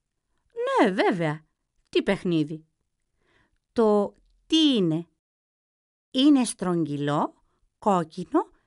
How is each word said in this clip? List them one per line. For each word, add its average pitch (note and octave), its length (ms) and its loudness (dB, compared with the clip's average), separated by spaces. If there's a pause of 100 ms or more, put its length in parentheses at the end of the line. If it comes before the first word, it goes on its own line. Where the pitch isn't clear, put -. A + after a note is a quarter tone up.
(520)
Ναι, A#4 380 0
βέβαια. F3+ 540 -4 (440)
Τι - 140 -2
παιχνίδι; D#3+ 640 -4 (1040)
Το G#3 440 0 (300)
τι D#4+ 100 0
είναι; G3 500 2 (1040)
Είναι C4+ 340 4
στρογγυλό, D#3 920 -4 (440)
κόκκινο, F#3 720 -2 (160)